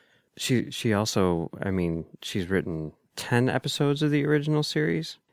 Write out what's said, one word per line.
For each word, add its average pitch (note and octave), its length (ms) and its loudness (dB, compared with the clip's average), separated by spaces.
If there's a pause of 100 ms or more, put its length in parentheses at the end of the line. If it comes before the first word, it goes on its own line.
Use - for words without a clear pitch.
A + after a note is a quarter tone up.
(360)
She, - 360 0
she A2+ 200 0
also, F#2 560 2 (140)
I G2 80 -2
mean, E2+ 360 0 (160)
she's F#2 280 -4
written D#2+ 400 -2 (240)
ten B2 340 0
episodes C#3+ 540 0
of D3 80 2
the C#3+ 140 2
original D3+ 400 2
series, D#3+ 540 -2 (140)